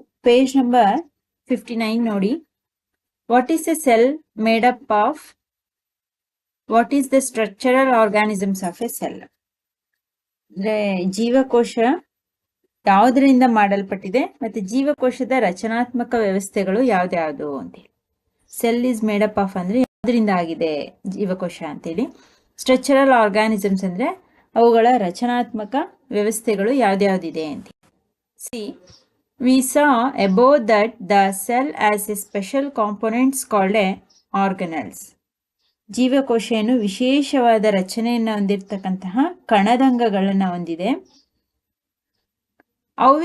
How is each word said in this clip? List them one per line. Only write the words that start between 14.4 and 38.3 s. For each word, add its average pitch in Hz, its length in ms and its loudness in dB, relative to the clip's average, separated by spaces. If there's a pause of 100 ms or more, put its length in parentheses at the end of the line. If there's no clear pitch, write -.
ಜೀವಕೋಶದ 254 800 -2
ರಚನಾತ್ಮಕ 233 800 -2
ವ್ಯವಸ್ಥೆಗಳು 196 640 -2
ಯಾವ್ದ್ಯಾವ್ದು 160 760 -2
ಅಂತ 90 180 -14
ಹೇಳಿ. - 400 -20 (460)
Cell 240 340 0
is 214 100 -4
made 208 260 0
up 196 180 -2
of 196 100 -8
ಅಂದ್ರೆ 190 200 -2
ಯಾವ್ದ್ರಿಂದ 233 500 0
ಆಗಿದೆ 165 800 -4
ಜೀವಕೋಶ 185 600 -6
ಅಂತೇಳಿ. 170 360 -6 (520)
ಸ್ಟ್ರಕ್ಚರಲ್ 269 540 2
ಆರ್ಗಾನಿಸಮ್ಸ್ 214 720 2
ಅಂದ್ರೆ 185 220 -4 (500)
ಅವುಗಳ 233 320 4 (100)
ರಚನಾತ್ಮಕ 233 800 -4 (360)
ವ್ಯವಸ್ಥೆಗಳು 208 600 -2
ಯಾವ್ದ್ಯಾವ್ದಿದೆ 190 720 0
ಅಂತ. 147 220 -12 (760)
See, 226 280 -12 (680)
we 254 180 4
saw 269 560 0 (120)
above 247 320 4
that 220 300 2
the 196 440 0 (140)
cell 247 200 0
has 208 320 -2
a 208 160 -8
special 269 600 -6
components 226 640 0 (140)
called 196 220 2
a 196 180 0 (540)
organelles. 165 640 -8 (800)
ಜೀವಕೋಶ 247 600 0
ಏನು 226 260 0
ವಿಶೇಷವಾದ 240 880 0
ರಚನೆಯನ್ನ 220 680 -2